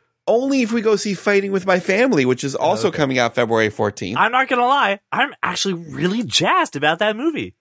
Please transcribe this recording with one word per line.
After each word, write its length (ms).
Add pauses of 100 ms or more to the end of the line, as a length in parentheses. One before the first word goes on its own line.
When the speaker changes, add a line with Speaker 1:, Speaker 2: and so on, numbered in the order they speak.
(280)
Speaker 1:
Only 340
if 100
we 80
go 160
see 180
Fighting 380
with 140
My 120
Family, 460
which 200
is 120
also 320
Speaker 2:
Okay. 80
Speaker 1:
coming 220
out 180
February 340
fourteenth. 480
Speaker 2:
I'm 140
not 160
gonna 180
lie. 320 (140)
I'm 280
actually 340
really 500
jazzed 500
about 240
that 160
movie. 460